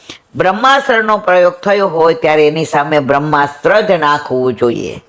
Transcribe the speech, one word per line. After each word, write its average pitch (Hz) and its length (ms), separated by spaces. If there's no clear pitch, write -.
બ્રહ્માસ્ત્રનો 220 840
પ્રયોગ 180 340
થયો 196 360
હોય 165 260
ત્યારે 151 340
એની 156 160
સામે 151 340
બ્રહ્માસ્ત્ર 143 840
જ 190 100
નાખવું 143 640
જોઈએ, 107 560